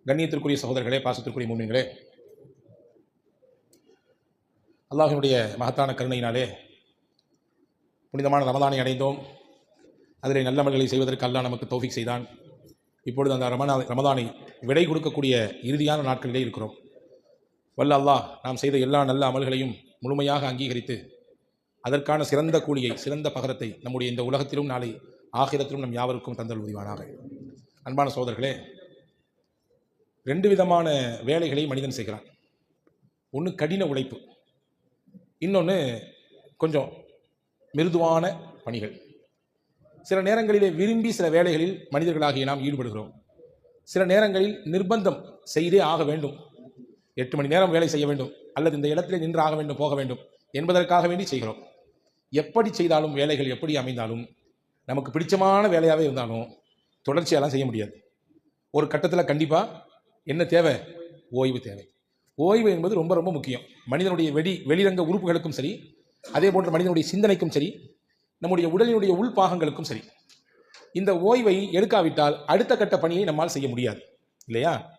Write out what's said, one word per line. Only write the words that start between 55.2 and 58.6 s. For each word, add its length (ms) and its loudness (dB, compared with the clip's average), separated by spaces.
வேலையாவே 320 4
இருந்தாலும் 480 -2
தொடர்ச்சியெல்லாம் 360 2
செய்ய 180 0
முடியாது. 360 -6